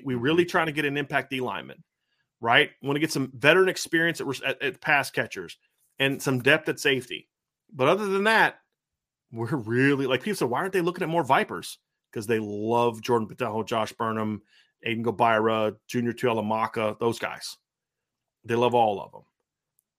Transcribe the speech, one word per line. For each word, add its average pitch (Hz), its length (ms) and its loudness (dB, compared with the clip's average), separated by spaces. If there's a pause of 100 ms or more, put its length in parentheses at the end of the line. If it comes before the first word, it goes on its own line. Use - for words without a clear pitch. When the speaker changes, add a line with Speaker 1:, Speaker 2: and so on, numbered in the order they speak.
Speaker 1:
we 135 100 -2
really 151 280 2
Speaker 2:
Mm-hmm. 175 80 -4
Speaker 1:
trying 170 160 0
to 156 40 -4
get 147 140 -4
an 143 120 -4
impact 139 340 -4
D 131 100 -6
lineman, 87 420 -10 (560)
right? 123 320 4 (100)
Want 139 140 -2
to 147 40 -2
get 156 120 0
some 131 240 -4
veteran 165 320 6
experience 170 540 -2
at, 165 60 -6 (160)
at, 135 180 -4
at 139 200 -4
pass 143 300 0
catchers 101 460 -6 (420)
and 135 220 0
some 135 200 0
depth 151 280 4
at 147 100 -4
safety. 131 500 -2 (420)
But 135 160 2
other 202 200 2
than 196 160 0
that, 208 380 4 (680)
we're 117 240 -4
really," 131 520 2
like, 127 160 0
people 208 140 -4
say, 160 80 0
"Why 123 140 -2
aren't 185 140 -4
they 185 80 2
looking 175 220 -4
at 156 60 -2
more 165 140 0
Vipers?" 127 540 0 (360)
'Cause 113 140 -6
they 113 120 2
love 110 600 0
Jordan 113 260 0
Botelho, 110 380 -4
Josh 110 260 -2
Burnham, 110 500 -4 (460)
Aiden 113 160 -4
Gobira, 110 720 2 (120)
Junior 120 260 -2
Tuihalamaka, 110 880 -2
those 117 200 -2
guys. - 380 -10 (880)
They 117 100 -2
love 120 180 4
all 107 280 2
of - 100 -16
them. - 120 -20 (760)